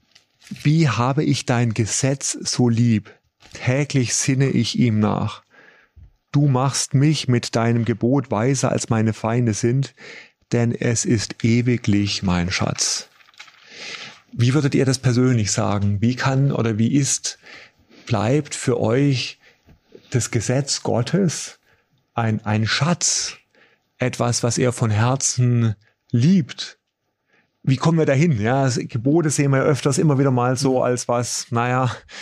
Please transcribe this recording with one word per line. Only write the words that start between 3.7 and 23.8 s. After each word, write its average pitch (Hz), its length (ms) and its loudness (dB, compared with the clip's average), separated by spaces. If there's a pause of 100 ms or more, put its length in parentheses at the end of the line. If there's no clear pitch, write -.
sinne 135 340 0
ich 123 300 -2
ihm 107 220 2
nach. 104 420 -2 (880)
Du 147 160 4
machst 131 460 0
mich 143 340 2
mit 123 280 0
deinem 117 280 2
Gebot 120 460 0
weiser, 127 400 0
als - 180 -4
meine 110 240 2
Feinde 113 420 0
sind, 131 400 -2 (580)
denn 117 200 2
es 120 320 -2
ist - 400 -2
ewiglich 113 800 0
mein 90 280 0
Schatz.“ - 580 -4 (1200)
Wie 120 200 0
würdet 139 220 2
ihr 139 100 2
das 127 140 0
persönlich 123 540 2
sagen? 101 480 0
Wie 123 160 -2
kann 135 340 0
oder 113 260 -2
wie 113 160 0
ist, - 460 -2 (680)
bleibt 120 480 -2
für - 260 -2
euch 127 580 0 (720)
das 117 220 -2
Gesetz 131 500 -2
Gottes 131 760 -2 (560)
ein, 110 300 -2
ein 107 220 0
Schatz, - 720 -2 (600)